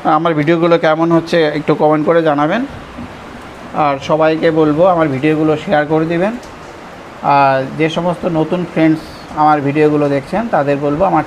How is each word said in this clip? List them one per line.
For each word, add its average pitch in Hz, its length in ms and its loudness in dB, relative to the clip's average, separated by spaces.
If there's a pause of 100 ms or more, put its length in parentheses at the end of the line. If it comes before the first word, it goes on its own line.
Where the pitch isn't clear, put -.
আমার 165 300 2
ভিডিওগুলো 165 440 2
কেমন 165 340 2
হচ্ছে 165 260 0 (100)
একটু 151 280 -2
কমেন্ট 151 300 2
করে 165 180 4
জানাবেন, 160 420 0 (1080)
আর 147 260 0
সবাইকে 160 520 0
বলবো 156 340 2
আমার 170 220 2
ভিডিওগুলো 151 500 0
শেয়ার 151 280 0
করে 160 200 0
দিবেন। 170 280 -2 (880)
আর 139 440 2 (120)
যে 156 120 0
সমস্ত 170 360 -4
নতুন 170 480 -2
ফ্রেন্ডস 160 280 2 (340)
আমার 151 260 2
ভিডিওগুলো 147 480 2
দেখছেন, 143 380 -2
তাদের 143 300 0
বলবো 147 280 0
আমার 165 220 2